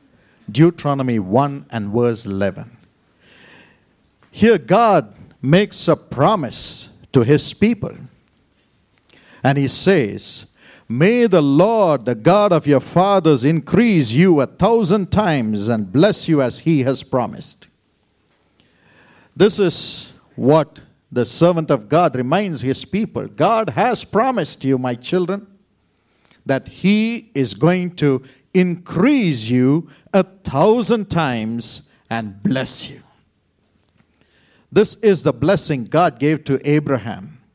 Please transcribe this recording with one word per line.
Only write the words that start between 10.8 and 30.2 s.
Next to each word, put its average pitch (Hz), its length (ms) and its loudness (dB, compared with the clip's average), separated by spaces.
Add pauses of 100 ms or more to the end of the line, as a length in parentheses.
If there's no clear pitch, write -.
"May 214 400 2
the 180 140 4
Lord, 156 640 2
the 120 100 -2
God 190 360 2
of 160 140 0
your 139 140 4
fathers, 170 640 2
increase 170 680 2
you 160 300 4
a 123 80 0
thousand 202 640 0
times 117 560 -2
and 110 240 -4
bless 185 340 0
you 151 160 2
as 120 180 -4
he 160 220 0
has 127 220 -4
promised." - 640 -8 (1700)
This 196 220 2
is - 540 -4 (240)
what 143 420 2 (320)
the 120 160 -2
servant 165 420 0
of 110 200 -2
God 156 260 2
reminds 147 460 -4
his 127 240 -6
people. 175 420 -6
"God 202 440 -2
has 202 340 -2
promised 220 580 -2
you, 135 160 0
my 127 160 -4
children, 185 540 -6 (960)
that 135 220 -2
he 220 680 -2
is 127 200 -4
going 180 420 0
to 139 260 0 (300)
increase 180 960 0
you 127 400 2 (240)
a 190 100 4